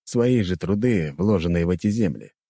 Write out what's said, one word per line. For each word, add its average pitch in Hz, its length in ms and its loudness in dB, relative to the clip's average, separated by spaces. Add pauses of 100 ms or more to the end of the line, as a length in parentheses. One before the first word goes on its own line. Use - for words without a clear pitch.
свои 120 380 2
же 90 140 -2
труды, 95 600 0
вложенные 85 480 0
в 85 60 0
эти 90 180 -2
земли. 82 440 -2 (180)